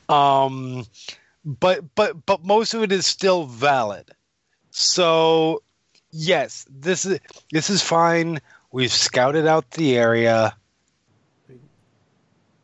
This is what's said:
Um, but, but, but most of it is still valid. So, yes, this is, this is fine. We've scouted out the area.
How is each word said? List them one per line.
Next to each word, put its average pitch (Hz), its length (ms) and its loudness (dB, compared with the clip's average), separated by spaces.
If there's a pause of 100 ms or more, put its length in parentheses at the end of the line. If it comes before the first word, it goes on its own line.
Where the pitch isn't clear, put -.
Um, 131 800 0 (580)
but, 160 400 -2 (120)
but, 175 300 -2
but 185 200 -2
most 214 280 0
of 226 80 -4
it 196 120 -2
is 185 120 -2
still 180 400 0
valid. 120 640 -2 (600)
So, 165 960 2 (480)
yes, 156 580 -4
this 156 360 -6
is, 185 140 -2 (320)
this 156 180 -2
is 196 120 0
fine. 165 580 0 (320)
We've 123 200 -2
scouted 143 560 0
out 160 240 0
the 139 260 0
area. 117 580 2 (2000)